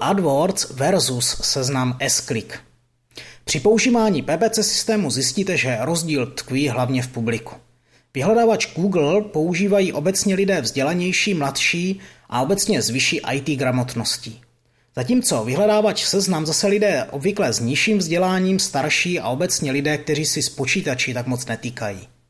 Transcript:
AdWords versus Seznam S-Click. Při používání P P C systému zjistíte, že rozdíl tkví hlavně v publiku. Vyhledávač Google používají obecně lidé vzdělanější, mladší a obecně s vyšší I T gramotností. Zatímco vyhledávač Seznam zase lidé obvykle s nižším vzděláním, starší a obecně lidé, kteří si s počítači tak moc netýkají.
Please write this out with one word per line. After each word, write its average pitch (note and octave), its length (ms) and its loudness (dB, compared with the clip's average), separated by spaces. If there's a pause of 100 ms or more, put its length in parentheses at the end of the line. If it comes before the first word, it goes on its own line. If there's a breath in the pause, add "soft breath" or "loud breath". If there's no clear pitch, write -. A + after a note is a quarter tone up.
AdWords E3 680 2
versus C3+ 720 0
Seznam B2+ 580 0
S-Click. - 540 -2 (920 loud breath)
Při - 140 -2
používání A3 600 4
P D#3+ 160 -2
P A3 120 2
C A3 140 0
systému G#3 480 0
zjistíte, F3 460 0
že A#2+ 240 0
rozdíl D#3 440 0
tkví C3+ 440 -2
hlavně B2 320 0
v B2 60 -6
publiku. A2+ 480 -4 (580 soft breath)
Vyhledávač A3 640 2
Google F3+ 460 2
používají F#3 720 2
obecně F#3+ 420 0
lidé F#3+ 260 0
vzdělanější, F3 720 0
mladší E3+ 640 -2 (300 loud breath)
a B2 120 0
obecně F#3+ 400 2
s - 80 -2
vyšší C3+ 320 0
I C3+ 200 -4
T C#3 140 -2
gramotností. B2 840 -2 (540)
Zatímco C3 480 2
vyhledávač G#3 600 2
Seznam F3+ 400 0
zase D#3+ 220 0
lidé G3 440 2
obvykle E3+ 420 0
s - 60 -2
nižším D3 380 2
vzděláním, F#3 600 2
starší D3+ 600 0
a G#2 100 -4
obecně C#3+ 420 -2
lidé, C#3+ 260 0
kteří D3+ 280 -2
si D3+ 160 -2
s - 80 -2
počítači C3 640 -2
tak A#2+ 140 -4
moc B2 180 -4
netýkají. G#2+ 640 -8 (220)